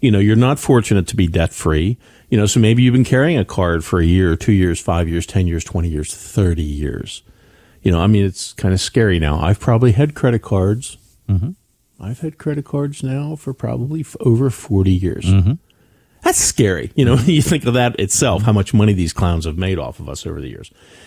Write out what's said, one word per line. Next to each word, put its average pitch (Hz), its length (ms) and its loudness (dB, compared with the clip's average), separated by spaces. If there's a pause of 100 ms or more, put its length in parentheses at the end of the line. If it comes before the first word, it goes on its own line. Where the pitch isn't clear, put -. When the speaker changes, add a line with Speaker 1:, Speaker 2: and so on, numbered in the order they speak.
Speaker 1:
you 127 100 2
know, 104 80 4
you're 104 160 4
not 127 240 2
fortunate 110 500 2
to - 80 -10
be 92 100 2
debt-free. 82 720 -2 (320)
You 117 80 2
know, 104 80 2
so 104 120 0
maybe 117 240 4
you've 123 120 4
been 127 100 4
carrying 143 340 2
a 95 60 0
card 85 400 -2
for 92 160 0
a 82 60 4
year, 87 280 4
two 92 180 0
years, 90 280 2
five 85 300 -2
years, 82 160 -4
ten 92 200 -2
years, 85 160 -4
twenty 85 280 -4
years, 78 260 -8
thirty 87 460 -2
years. 73 600 -8 (600)
You 95 100 2
know, 85 80 2
I 87 60 2
mean, 101 180 4
it's - 300 -6
kinda 92 240 -2
scary 101 400 0
now. 76 200 0
I've 85 220 0
probably 120 320 2
had 147 220 0
credit 117 260 0
cards. 101 560 -2 (320)
Speaker 2:
Mm-hmm. 98 220 -2 (500)
Speaker 1:
I've 113 200 -10
had 156 160 -8
credit 147 280 -6
cards 143 400 -6
now 143 320 -6
for 135 180 -10
probably 123 460 -6
f-, - 200 -12
over 127 300 2
forty 95 420 0
years. 92 340 -2
Speaker 2:
Mm-hmm. 95 260 4 (720)
Speaker 1:
That's 359 160 0
scary. 90 580 0
You 143 80 4
know, 120 100 4
<laughs> 120 120 2
you 160 160 4
think 156 220 0
of 120 100 0
that 123 260 0
itself, 101 420 0
how 113 100 2
much 101 220 0
money 104 180 4
these 87 200 0
clowns 85 320 0
have 80 120 -6
made 92 220 -2
off 64 220 -10
of 76 80 -14
us 69 180 -12
over 80 140 -8
the - 80 -12
years. - 220 -18 (360)